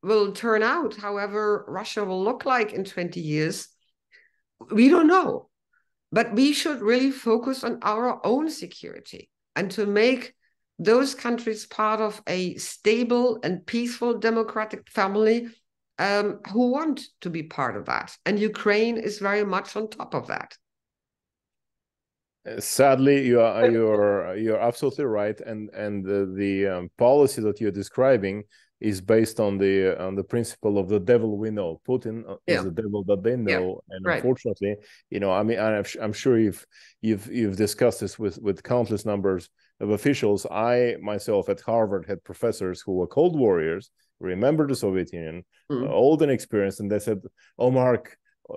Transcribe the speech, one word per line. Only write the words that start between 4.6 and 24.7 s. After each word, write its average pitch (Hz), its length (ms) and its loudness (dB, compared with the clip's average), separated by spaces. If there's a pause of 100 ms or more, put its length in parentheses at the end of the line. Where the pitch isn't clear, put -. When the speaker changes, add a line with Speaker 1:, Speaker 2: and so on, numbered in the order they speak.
Speaker 1:
we 226 180 8
don't 320 200 6
know. 359 400 2 (640)
But 220 220 0
we 269 180 4
should 285 280 -2
really 247 300 2
focus 247 540 -2
on 233 180 -4
our 226 420 -2
own 285 260 0
security - 800 -16 (260)
and 185 160 -4
to 208 140 -2
make 226 480 2 (460)
those 247 340 4
countries 226 520 -6
part 214 340 -2
of 214 260 -4
a 185 300 -2
stable 240 880 2
and 180 220 -4
peaceful 240 520 -2
democratic 220 720 -2
family, 220 560 2 (520)
um, 202 420 0 (100)
who 247 200 2
want 294 320 -2 (180)
to - 80 -8
be 165 140 -6
part 131 340 -4
of 104 80 -8
that. - 400 -6
And 208 140 0
Ukraine 214 580 2
is 208 220 -6
very 202 260 -2
much 196 320 -6
on 214 140 -6
top - 240 -14
of - 140 -4
that. - 280 -8 (1900)
Speaker 2:
Uh, 113 100 -10
sadly, 135 680 4
you 120 160 6
are, 113 280 4
you're, 104 680 2
you're 110 220 0
absolutely 123 460 -2